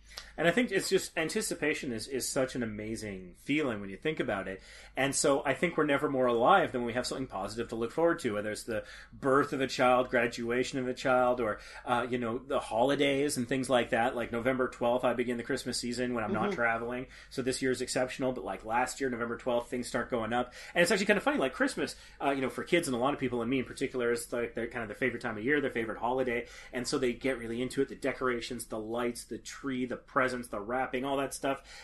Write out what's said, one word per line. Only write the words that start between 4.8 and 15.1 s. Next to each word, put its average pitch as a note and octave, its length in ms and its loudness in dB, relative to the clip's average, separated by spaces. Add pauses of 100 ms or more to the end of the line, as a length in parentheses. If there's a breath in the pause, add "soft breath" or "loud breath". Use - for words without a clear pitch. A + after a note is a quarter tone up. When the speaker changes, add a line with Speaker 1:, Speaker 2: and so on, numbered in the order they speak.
Speaker 1:
And C3+ 180 2
so D3 300 4
I C#3 80 2
think E3+ 240 0
we're D#3 80 4
never C#3+ 240 2
more B2+ 180 4
alive B2+ 460 6
than B2 80 -2
when A#2+ 60 0
we A#2 80 -2
have B2 120 -2
something C#3 200 -4
positive G#2 420 -6
to A#2 80 -6
look A#2 160 -2
forward E3 280 2
to, A2 140 0
whether G#2 160 -2
it's G2+ 120 -6
the G#2+ 220 -4 (280 loud breath)
birth C#3 400 4
of C3+ 80 -2
a C3+ 60 2
child, B2+ 420 4
graduation A#2+ 680 0
of B2+ 100 -2
a B2+ 60 -2
child, B2+ 460 4
or, G#2+ 180 0 (260 loud breath)
uh, B2 240 0
you B2 100 0
know, A#2 200 -2
the C3 200 -2
holidays C#3 760 2
and B2 120 -2
things C3 200 -2
like A#2+ 220 4
that. A#2+ 260 2
Like A2+ 160 -4
November B2 360 0
twelfth, B2 360 2
I B2 80 4